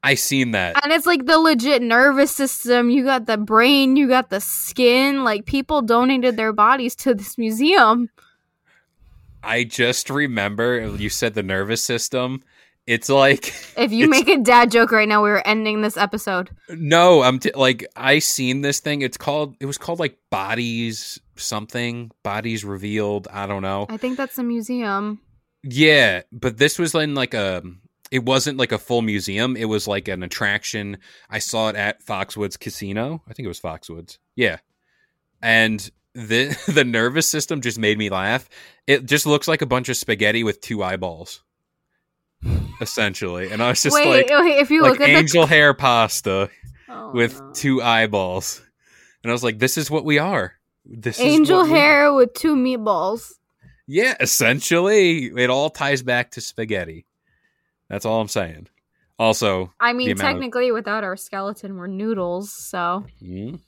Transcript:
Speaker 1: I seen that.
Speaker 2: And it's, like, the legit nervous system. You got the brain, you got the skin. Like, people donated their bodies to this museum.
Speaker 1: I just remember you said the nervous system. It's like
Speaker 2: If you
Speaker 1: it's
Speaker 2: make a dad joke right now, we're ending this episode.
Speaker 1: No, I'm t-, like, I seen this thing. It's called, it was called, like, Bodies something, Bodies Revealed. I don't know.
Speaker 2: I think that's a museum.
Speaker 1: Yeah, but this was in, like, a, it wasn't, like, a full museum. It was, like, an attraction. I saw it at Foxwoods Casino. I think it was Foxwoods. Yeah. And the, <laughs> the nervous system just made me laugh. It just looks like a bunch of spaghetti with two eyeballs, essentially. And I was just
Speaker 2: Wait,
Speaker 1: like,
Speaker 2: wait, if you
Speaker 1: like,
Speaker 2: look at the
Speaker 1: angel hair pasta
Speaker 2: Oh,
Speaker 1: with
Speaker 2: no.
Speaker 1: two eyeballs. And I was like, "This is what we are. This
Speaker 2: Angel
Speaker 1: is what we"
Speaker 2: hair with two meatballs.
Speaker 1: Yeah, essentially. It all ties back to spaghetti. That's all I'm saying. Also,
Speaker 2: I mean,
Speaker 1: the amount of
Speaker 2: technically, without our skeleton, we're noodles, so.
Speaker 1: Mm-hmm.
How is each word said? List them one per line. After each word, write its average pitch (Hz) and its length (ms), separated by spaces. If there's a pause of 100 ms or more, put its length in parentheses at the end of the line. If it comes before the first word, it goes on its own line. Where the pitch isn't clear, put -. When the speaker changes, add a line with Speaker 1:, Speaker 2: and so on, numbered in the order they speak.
Speaker 1:
I 139 140
seen 131 380
that. 90 320
Speaker 2:
And 294 80
it's, 320 140
like, 339 200
the 311 120
legit 285 440
nervous 262 480
system. 247 580
You 254 160
got 254 220
the 226 100
brain, 254 600
you 285 100
got 254 240
the 190 100
skin. 262 840
Like, 214 200
people 285 380
donated 240 540
their 220 160
bodies 233 440
to 262 180
this 202 220
museum. 240 720 (1300)
Speaker 1:
I 117 220
just 120 460
remember 113 840
you 104 120
said 110 260
the 107 80
nervous 98 400
system. 127 600 (440)
It's 117 240
like 139 380 (280)
Speaker 2:
If 233 160
you 226 120
Speaker 1:
it's 311 60
Speaker 2:
make 262 180
a 302 140
dad 240 280
joke 226 220
right 214 160
now, 214 140
we're 208 220
ending 214 380
this 214 160
episode. 196 520 (200)
Speaker 1:
No, 165 520
I'm 127 160
t-, - 160
like, 131 400
I 135 240
seen 135 440
this 143 180
thing. 147 220
It's 127 160
called, 143 420
it 143 60
was 139 120
called, 170 220
like, 151 160 (140)
Bodies 113 880 (160)
something, 117 760 (120)
Bodies 110 420
Revealed. 104 680
I 101 160
don't 98 160
know. 98 280
Speaker 2:
I 220 80
think 254 180
that's 262 220
a 254 40
museum. 220 800 (420)
Speaker 1:
Yeah, 131 600 (100)
but 120 240
this 139 220
was 170 160
in, 151 200
like, 131 200
a, 95 280 (480)
it 131 140
wasn't, 135 320
like, 127 160
a 110 60
full 120 240
museum. 107 520
It 113 120
was, 107 200
like, 101 220
an 90 140
attraction. 101 760 (320)
I 110 120
saw 110 280
it 104 80
at 104 260
Foxwoods 98 560
Casino. 110 720
I 117 60
think 135 100
it 104 40
was 87 120
Foxwoods. 82 560 (180)
Yeah. 101 260 (840)
And 110 460 (260)
the, 120 480
<laughs> - 60
the 147 160
nervous 123 440
system 151 320
just 117 180
made 107 200
me 107 100
laugh. 98 400 (380)
It 131 180
just 147 220
looks 147 200
like 160 140
a 151 60
bunch 123 240
of 123 80
spaghetti 107 440
with 107 200
two 104 200
eyeballs, 90 600 (1400)
essentially. 95 720
And 107 120
I 120 60
was 123 140
just 151 120
Speaker 2:
Wait, 269 360
Speaker 1:
like, 294 100
Speaker 2:
wait, 330 180
if 277 120
you 311 120
Speaker 1:
like, 269 100
Speaker 2:
look - 100
at 285 40
the 285 120
Speaker 1:
angel 160 280
hair 147 280
pasta 107 720 (400)
Speaker 2:
Oh, 220 240
Speaker 1:
with 117 260
Speaker 2:
no. - 140
Speaker 1:
two 131 300
eyeballs. 104 800 (600)
And 117 80
I 120 40
was 120 100
like, 113 140
"This 127 180
is 143 140
what 156 160
we 147 120
are. 147 360 (320)
This 117 340
Speaker 2:
Angel 302 400
Speaker 1:
is 330 80
what 302 60
we" 330 40
Speaker 2:
hair 294 360
with 247 180
two 302 240
meatballs. 220 760 (540)
Speaker 1:
Yeah, 208 340
essentially. 165 1040
It 123 240
all 139 180
ties 143 340
back 123 300
to - 80
spaghetti. 92 640 (840)
That's 101 160
all 113 160
I'm 104 60
saying. 85 400 (500)
Also, 98 600
Speaker 2:
I 240 140
mean, 247 140
Speaker 1:
the 247 60
amount 277 160
of 269 60
Speaker 2:
technically, 247 380
without 214 320
our 190 140
skeleton, 196 580
we're 180 120
noodles, 196 640
so. 180 500 (180)
Speaker 1:
Mm-hmm. 101 340 (120)